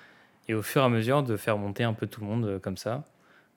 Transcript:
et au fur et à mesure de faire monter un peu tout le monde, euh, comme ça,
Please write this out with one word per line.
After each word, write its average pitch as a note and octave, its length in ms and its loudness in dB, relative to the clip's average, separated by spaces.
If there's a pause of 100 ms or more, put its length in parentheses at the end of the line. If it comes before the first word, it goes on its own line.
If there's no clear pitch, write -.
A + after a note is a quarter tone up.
(480)
et A2+ 60 0
au A2 80 0
fur C3+ 220 2
et - 20 6
à B2+ 40 6
mesure A#2+ 340 4
de A#2+ 120 0
faire G#2+ 220 0
monter G2+ 260 -2
un A#2 100 2
peu A2 120 -4
tout G#2+ 160 -10
le G#2+ 60 -6
monde, A2+ 180 0
euh, G2 140 -2
comme F#2 180 -6
ça, B2 280 -6 (520)